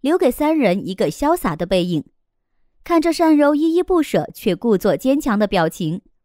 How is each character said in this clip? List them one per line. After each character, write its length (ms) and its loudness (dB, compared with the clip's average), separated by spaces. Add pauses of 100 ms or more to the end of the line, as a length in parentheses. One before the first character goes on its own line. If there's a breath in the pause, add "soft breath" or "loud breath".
留 160 0
给 120 2
三 280 0
人 280 0
一 80 -6
个 160 -2
潇 280 -2
洒 180 -4
的 100 -6
背 200 0
影。 180 -2 (800)
看 180 2
着 120 0
单 220 2
柔 200 4
依 200 0
依 60 2
不 220 0
舍 300 -2
却 200 -4
故 240 0
作 200 0
坚 240 0
强 180 -2
的 80 0
表 220 0
情， 320 -6 (240)